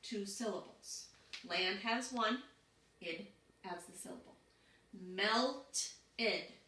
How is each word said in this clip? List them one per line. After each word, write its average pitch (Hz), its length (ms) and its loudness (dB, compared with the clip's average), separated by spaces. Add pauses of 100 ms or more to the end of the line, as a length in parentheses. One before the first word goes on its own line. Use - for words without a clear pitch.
two 208 220 -4
syllables. - 800 -4 (420)
Land 185 360 2
has 240 280 2
one, 240 280 4 (600)
id 175 260 -6 (380)
adds 180 200 -6
the 180 120 -16
syllable. - 380 -12 (580)
Melted 214 1500 2 (240)